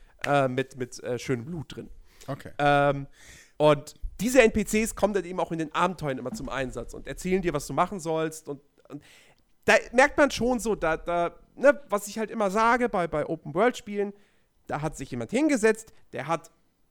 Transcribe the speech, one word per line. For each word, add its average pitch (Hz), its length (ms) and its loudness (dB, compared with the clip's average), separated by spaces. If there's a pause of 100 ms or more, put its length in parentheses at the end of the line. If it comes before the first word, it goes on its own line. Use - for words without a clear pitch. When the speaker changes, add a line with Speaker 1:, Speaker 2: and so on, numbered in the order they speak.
(260)
Speaker 1:
äh, 139 220 4
mit, 131 280 -4
mit, 127 260 -10
äh, 123 160 -4
schönem 117 260 -4
Blut 160 320 -10
drin. - 140 -12 (360)
Speaker 2:
Okay. 135 320 -10
Speaker 1:
Ähm, 143 480 2 (520)
und 147 360 4 (260)
diese 247 220 6
N 226 100 6
P 214 120 0
Cs 220 300 0
kommen 196 180 0
dann 190 120 -2
eben 175 160 -6
auch 165 120 -4
in 165 60 -4
den 160 160 -6
Abenteuern 156 440 -2
immer 123 140 -8
zum 113 160 -8
Einsatz 120 460 -6
und - 120 -14
erzählen 185 360 -2
dir, 170 100 -2
was 143 140 -4
du 139 80 -8
machen 175 260 0
sollst. 160 480 -4
Und, 139 120 -10 (280)
und 147 140 -14 (640)
da 208 80 8 (180)
merkt 269 240 6
man 294 140 4
schon 247 300 0
so, 208 140 -2
da, 160 220 -2
da, 170 380 -2 (220)
ne, 285 320 6
was 202 180 -2
ich 208 120 -10
halt 220 120 -4
immer 208 200 0
sage 233 380 2
bei, 180 200 -2
bei 151 200 -2
Open-World-Spielen, 160 840 -2 (560)
da 143 120 -6
hat 151 160 -4
sich 135 140 -10
jemand 117 220 -8
hingesetzt, 220 600 2 (200)
der 127 160 -8
hat 160 220 -4 (400)